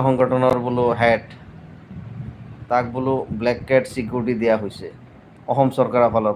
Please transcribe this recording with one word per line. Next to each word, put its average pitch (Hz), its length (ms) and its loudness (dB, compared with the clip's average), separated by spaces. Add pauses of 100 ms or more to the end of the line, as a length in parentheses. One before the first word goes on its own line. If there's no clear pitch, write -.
সংগঠনৰ 127 500 2 (100)
বোলো 123 180 0 (160)
হেড। 117 240 2 (1400)
তাক 123 160 2 (100)
বোলো 131 200 -2 (260)
ব্লেক 120 180 0 (100)
কেট 131 240 4
ছিকিউৰিটি 120 480 -2
দিয়া 113 220 4
হৈছে 92 260 -10 (600)
অসম 131 260 2
চৰকাৰৰ 120 380 4
ফালৰ 110 220 2